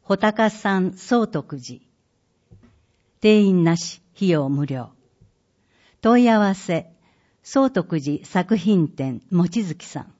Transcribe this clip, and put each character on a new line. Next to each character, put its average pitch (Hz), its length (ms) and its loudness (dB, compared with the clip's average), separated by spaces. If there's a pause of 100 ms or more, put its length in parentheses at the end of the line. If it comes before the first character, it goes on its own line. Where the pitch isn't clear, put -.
穂 196 160 -2
高 214 320 0
山 190 480 -2
総 233 300 0
徳 147 340 -10
寺。 123 180 -18 (1400)
定 214 200 6
員 190 220 4
な 170 140 2
し、 - 240 -12 (140)
費 190 140 -2
用 147 200 0
無 143 160 -2
料。 131 240 -10 (1120)
問 247 220 4
い 240 60 4
合 220 100 4
わ 196 160 2
せ、 170 360 -6 (520)
総 269 260 0
徳 170 320 -4
寺 147 240 -6
作 190 320 -2
品 175 300 2
展、 131 420 -8
望 180 180 0
月 180 380 -6
さ 139 160 -12
ん。 - 180 -20